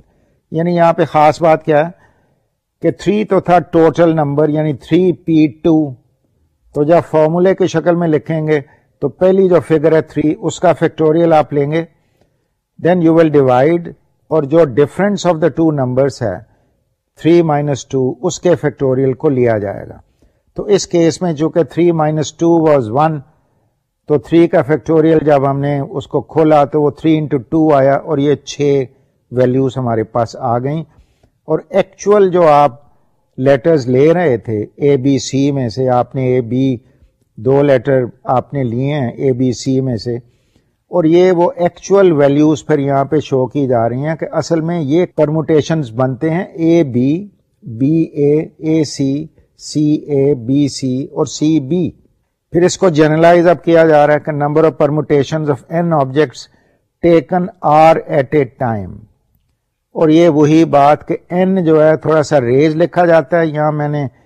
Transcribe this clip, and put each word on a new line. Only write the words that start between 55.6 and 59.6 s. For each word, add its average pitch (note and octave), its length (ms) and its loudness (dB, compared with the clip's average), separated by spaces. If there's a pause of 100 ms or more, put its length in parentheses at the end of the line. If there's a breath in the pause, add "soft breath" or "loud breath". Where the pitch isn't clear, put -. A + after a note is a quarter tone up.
n E3+ 100 -2
objects C#3+ 500 -2 (600)
taken E3+ 440 2 (240)
are D#3 280 6 (200)
at C3+ 220 -2
a C#3 40 0 (180)
time۔ G#2+ 300 -6 (1000)